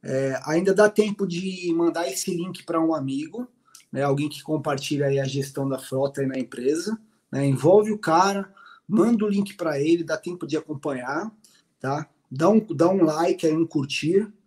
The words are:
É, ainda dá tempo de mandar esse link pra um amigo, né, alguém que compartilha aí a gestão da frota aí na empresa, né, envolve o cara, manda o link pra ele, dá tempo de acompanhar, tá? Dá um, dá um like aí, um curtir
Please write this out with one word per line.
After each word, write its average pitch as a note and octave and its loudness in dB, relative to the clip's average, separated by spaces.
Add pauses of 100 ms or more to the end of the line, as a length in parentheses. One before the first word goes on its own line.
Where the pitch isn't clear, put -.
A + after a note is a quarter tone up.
É, C3+ -2
ainda F3+ 2
dá G#3+ 6
tempo G#3 0
de F3+ -4
mandar E3+ 0
esse F#3 -4
link F3 -8
pra E3+ -2
um D#3+ 2
amigo, D3+ -6 (420)
né, C3+ -4
alguém C#3+ 0
que - -12
compartilha C#3+ -4
aí C#3 0
a C3+ 0
gestão C#3 -6
da C3+ -4
frota C3+ -4
aí C3+ -2
na C3 -4
empresa, C#3+ -4 (320)
né, C#3 -2
envolve F3+ 4
o G#3 -2
cara, F#3+ 2 (320)
manda G#3+ 4
o G#3+ 0
link G3+ -2
pra D#3 -2
ele, E3 2
dá D#3 -2
tempo F3 -8
de D3+ -2
acompanhar, C#3+ -6 (460)
tá? C#3 -4 (240)
Dá D#3+ 2
um, A3 6
dá E3+ 2
um G3 4
like - 2
aí, D#3 4
um E3 2
curtir E3 -2 (160)